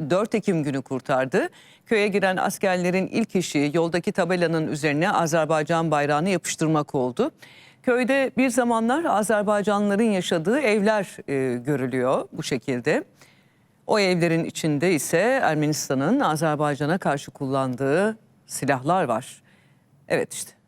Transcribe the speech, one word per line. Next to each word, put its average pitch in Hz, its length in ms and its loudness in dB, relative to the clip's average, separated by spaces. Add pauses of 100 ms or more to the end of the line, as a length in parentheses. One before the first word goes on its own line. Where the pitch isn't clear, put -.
dört 196 260 0
Ekim 180 280 0
günü 135 180 -2
kurtardı. 135 680 0 (360)
Köye 208 220 2
giren 190 300 0
askerlerin 185 680 0
ilk - 280 -4
işi 147 380 0
yoldaki 170 380 0
tabelanın 165 560 0
üzerine 151 440 0
Azerbaycan 160 800 0
bayrağını 147 380 0
yapıştırmak 160 680 -2
oldu. 131 360 0 (520)
Köyde 254 540 2
bir 262 120 4
zamanlar 240 560 2
Azerbaycanlıların 208 1000 2
yaşadığı 196 560 0
evler, 214 580 0 (100)
e, 131 300 -2
görülüyor 127 760 -2
bu 170 120 -10
şekilde. 139 600 -2 (840)
O 220 120 2
evlerin 170 440 2
içinde 156 500 0
ise 160 240 0 (260)
Ermenistan'ın 151 760 0
Azerbaycan'a 151 800 0
karşı 143 340 -4
kullandığı 139 840 -2 (300)
silahlar 143 560 0
var. 117 400 -4 (640)
Evet - 260 -2
işte - 180 -12 (160)